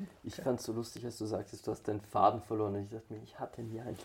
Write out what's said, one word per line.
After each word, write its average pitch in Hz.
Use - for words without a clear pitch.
ich 113
fand's 131
so 113
lustig, 113
als 117
du 107
sagtest, 101
du 113
hast -
deinen 104
Faden 104
verloren. 107
Und 101
ich 101
dachte 113
mir, 110
ich -
hatte 123
nie 113
einen. 120